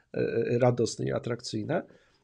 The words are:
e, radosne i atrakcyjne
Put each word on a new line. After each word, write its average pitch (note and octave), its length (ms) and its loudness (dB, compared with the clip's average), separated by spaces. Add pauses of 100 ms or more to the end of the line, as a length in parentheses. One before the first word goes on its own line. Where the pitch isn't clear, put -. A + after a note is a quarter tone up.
(140)
e, A#2 460 0
radosne B2 460 2
i C3 60 -2
atrakcyjne A#2 720 -4 (400)